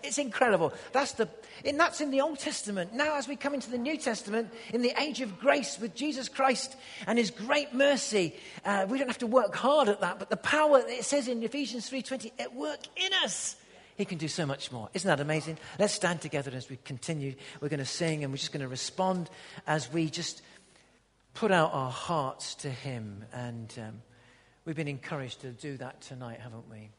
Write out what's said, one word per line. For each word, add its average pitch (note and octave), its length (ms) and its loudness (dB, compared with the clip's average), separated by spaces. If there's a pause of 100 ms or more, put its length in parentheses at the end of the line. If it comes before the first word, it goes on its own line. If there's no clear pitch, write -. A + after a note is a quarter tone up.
It's C#4+ 140 -2
incredible. G#3 560 4 (180)
That's E3+ 200 2
the, A3+ 140 0 (380)
and C#4+ 160 2
that's E4 220 2
in D4 80 0
the C4+ 100 4
Old D4+ 180 0
Testament. G3+ 540 -4
Now, D4 240 0
as C#4 100 -2
we C#4 100 -6
come C#4+ 180 -2
into A#3+ 160 -4
the B3 80 -2
New C#4+ 180 -2
Testament, A3+ 560 -2 (180)
in A#3 120 0
the A#3+ 180 4
age C4+ 220 -2
of G3 180 -6
grace C#4 400 4
with A3 140 -4
Jesus C4 340 -4
Christ - 480 2 (300)
and A3+ 120 4
his G#3+ 120 4
great C#4+ 420 0
mercy, B3 640 4 (320)
uh, G3 200 4
we B3+ 120 0
don't C4+ 80 0
have B3 120 -2
to B3 80 -2
work A3 300 6
hard C4+ 320 6
at G3+ 140 4
that. F3+ 160 0
But - 100 -8
the G#3+ 80 2
power, D4+ 500 8
it A#3+ 200 -4
says C#4 200 2
in A#3 160 0
Ephesians A#3 460 -4
three C4 140 -4
twenty, A#3+ 360 -8
at A#3+ 160 -8
work C#4+ 260 -6 (160)
in F#4 140 0 (140)
us, - 320 -2 (400)
he G3+ 80 0
can F#3 140 -4
do D#3 100 -2
so E3 160 -2
much C#3 260 -4
more. A2+ 220 -8
Isn't F#3+ 160 0
that C#3+ 120 6
amazing? D#3 360 0 (220)
Let's G3+ 160 4
stand F3 260 0
together C#3+ 340 -4
as B2+ 140 -8
we C3 160 -10
continue. C#3 500 -4 (280)
We're D3 80 -2
gonna C#3 160 -2
sing D#3 380 0
and C3+ 60 -2
we're C3+ 60 -4
just - 160 -6
gonna C#3 160 -4
respond F3+ 640 0 (360)
as D3+ 240 0
we D#3+ 200 0
just - 320 -8 (880)
put G#3+ 180 2
out E3 220 6
our C3 180 0
hearts C#3 680 -2
to - 120 -8
him. A2+ 640 -8
And, A#2 460 -8
um, A2 240 -12 (640)
we've D#3+ 100 -6
been D#3 100 -2
encouraged C3+ 560 -8
to C3 80 -10
do C3+ 280 -10
that C3 240 -12
tonight, A#2+ 380 -12
haven't A#2 300 -14
we? G#2+ 280 -16